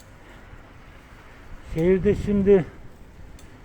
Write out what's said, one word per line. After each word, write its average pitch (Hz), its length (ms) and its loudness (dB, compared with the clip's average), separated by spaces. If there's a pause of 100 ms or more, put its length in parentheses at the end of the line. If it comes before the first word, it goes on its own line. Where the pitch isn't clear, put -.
(1700)
Şehirde 180 420 2
şimdi 196 500 4 (1000)